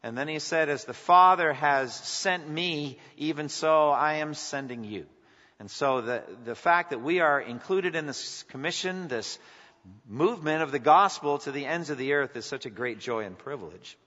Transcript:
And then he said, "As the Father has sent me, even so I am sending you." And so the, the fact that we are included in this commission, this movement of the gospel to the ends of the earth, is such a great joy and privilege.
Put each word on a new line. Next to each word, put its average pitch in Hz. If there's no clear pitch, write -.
And 113
then 143
he 156
said, 156
"As 139
the 127
Father 180
has 135
sent 180
me, 151
even 151
so 156
I 147
am 151
sending 127
you." 101
And 101
so 135
the, 117
the 117
fact 170
that 120
we 170
are 147
included 175
in 160
this -
commission, 185
this 113
movement 156
of 139
the 139
gospel 151
to 143
the 139
ends 160
of 147
the 135
earth, 139
is 113
such 135
a 127
great 113
joy 113
and 95
privilege. 95